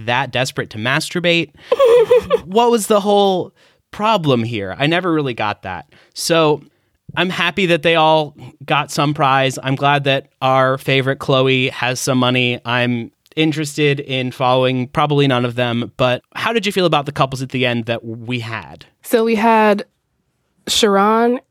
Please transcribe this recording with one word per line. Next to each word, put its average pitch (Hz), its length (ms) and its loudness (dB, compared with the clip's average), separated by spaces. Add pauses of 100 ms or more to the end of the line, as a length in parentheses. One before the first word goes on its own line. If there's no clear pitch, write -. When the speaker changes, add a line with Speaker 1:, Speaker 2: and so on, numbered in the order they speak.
Speaker 1:
that 123 260 -2
desperate 123 400 -4
to 110 80 -14
masturbate? 165 720 -2 (200)
<laughs> 480 720 4
What 220 260 2
was 226 160 0
the 208 140 4
whole 196 520 0 (380)
problem 160 540 0
here? 98 340 -6
I 139 80 0
never 170 260 0
really 143 220 -2
got 104 280 -4
that. 92 300 -12 (220)
So 151 480 2 (540)
I'm 175 140 0
happy 175 360 -2
that 165 160 2
they 170 140 2
all 156 400 2 (280)
got 147 280 -2
some 151 200 0
prize. 135 480 0
I'm 135 140 -2
glad 139 300 0
that 135 240 -2 (120)
our 131 380 2
favorite 135 400 0
Chloe 131 520 2
has 123 280 -4
some 127 200 0
money. 123 460 0
I'm 120 460 -2 (240)
interested 151 640 0
in 131 320 -4
following 127 560 0
probably 147 400 0
none 123 180 0
of 120 120 -4
them, 120 400 -4
but 127 260 0 (140)
how 226 160 -4
did 226 120 0
you 202 60 -2
feel 185 160 0
about 147 200 0
the 147 60 -8
couples 135 300 -2
at 127 60 -8
the 127 180 -2
end 120 200 -2
that 117 180 -4
we 117 340 -8
had? 107 480 -12 (160)
Speaker 2:
So 226 220 0
we 226 100 0
had 214 500 2 (840)
Sharon 220 720 2 (100)